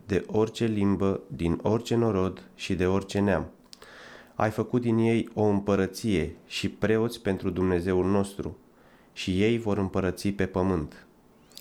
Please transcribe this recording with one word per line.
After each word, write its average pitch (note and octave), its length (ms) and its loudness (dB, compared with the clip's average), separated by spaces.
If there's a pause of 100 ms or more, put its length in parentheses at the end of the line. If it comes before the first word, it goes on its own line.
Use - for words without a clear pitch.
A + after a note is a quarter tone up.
de F#2 200 0
orice A2 380 0
limbă, G2 640 2
din E2 360 -2
orice A#2 320 0
norod F#2+ 480 0 (120)
și - 200 -6
de F2+ 120 0
orice G2 320 0
neam. F#2+ 320 0 (840)
Ai A2 160 0
făcut A2+ 300 -2
din A2+ 180 2
ei A2+ 360 2
o G#2 80 0
împărăție G2 920 0 (100)
și - 220 -4
preoți A2 540 0
pentru F#2+ 280 -2
Dumnezeul F2+ 540 2
nostru, G2 520 -2 (560)
și F#2 300 -2
ei A#2 160 2
vor G#2 200 -2
împărăți F#2 500 -2
pe G2 180 -2
pământ. F2+ 600 -2 (540)